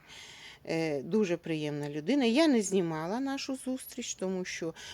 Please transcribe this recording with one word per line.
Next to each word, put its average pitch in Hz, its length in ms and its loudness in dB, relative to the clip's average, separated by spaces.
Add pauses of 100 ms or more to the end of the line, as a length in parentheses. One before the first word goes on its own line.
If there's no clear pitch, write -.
(680)
Е, 160 360 0
дуже 175 340 2
приємна 147 540 -2
людина. 180 340 2
Я 269 240 6
не 233 140 6
знімала 180 580 0
нашу 269 360 -6
зустріч, - 580 -8
тому 185 300 -4
що - 300 -6 (200)